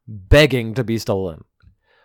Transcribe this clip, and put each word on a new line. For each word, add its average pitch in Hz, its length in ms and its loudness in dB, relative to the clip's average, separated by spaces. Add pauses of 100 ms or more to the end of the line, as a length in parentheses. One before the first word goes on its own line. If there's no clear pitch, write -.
begging 117 680 2
to 131 100 -4
be 110 140 -4
stolen. 95 460 -6 (600)